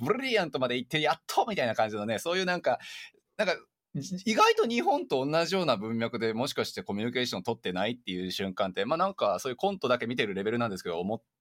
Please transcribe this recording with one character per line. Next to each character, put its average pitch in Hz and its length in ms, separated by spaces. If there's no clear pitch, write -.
「ブ 147 140
リ 262 160
リ 220 80
ア 185 80
ン 151 40
ト 143 80
ま 131 100
で 123 100
行 123 80
っ - 20
て - 140
や 147 100
っ - 140
と」 - 220
み 202 80
た 143 80
い - 20
な 110 80
感 113 160
じ 107 60
の 104 100
ね、 110 120
そ 170 180
う - 20
い 190 40
う - 40
な 180 100
ん 175 60
か、 123 160
な 214 80
ん 185 40
か、 165 80
じ-、 143 300
意 220 100
外 453 200
と 440 120
日 233 140
本 349 260
と 131 180
同 156 200
じ 165 100
よ 190 80
う 165 40
な 123 100
文 110 220
脈 117 200
で、 113 140
も 120 160
し - 60
か 120 100
し - 80
て 101 100
コ 101 120
ミ 104 80
ュ 117 40
ニ 120 60
ケ 127 100
ー 123 40
シ 120 100
ョ - 20
ン 90 40
取 113 140
っ - 40
て 92 120
な 90 140
い 120 60
っ 123 40
て - 160
い 92 140
う 90 40
瞬 95 240
間 98 160
っ - 20
て、 98 140
ま 147 80
あ、 - 20
な 180 100
ん 196 80
か、 101 260
そ 135 100
う - 20
い - 0
う 120 40
コ 196 140
ン 190 80
ト 131 100
だ 123 100
け 120 80
見 123 100
て 123 100
る 98 80
レ 98 80
ベ 107 100
ル 120 60
な 117 100
ん - 20
で 92 80
す - 40
け 95 60
ど、 85 120
思 101 160
っ-、 - 60